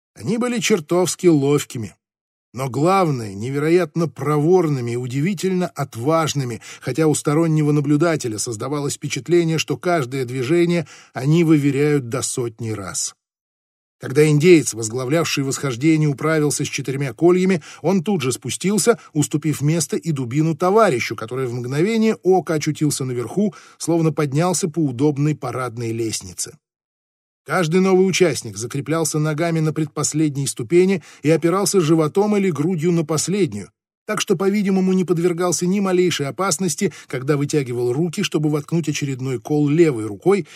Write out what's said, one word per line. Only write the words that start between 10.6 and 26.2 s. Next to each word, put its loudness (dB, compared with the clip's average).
они 2
выверяют 2
до -4
сотни -6
раз. -8
Когда 2
индеец, 6
возглавлявший -4
восхождение, 0
управился 0
с -4
четырьмя -6
кольями, 4
он 2
тут -2
же -2
спустился, 0
уступив -2
место 0
и -4
дубину -2
товарищу, 2
который -8
в -8
мгновение 0
ока 2
очутился -2
наверху, -2
словно 2
поднялся 0
по -4
удобной 0
парадной -6
лестнице. -6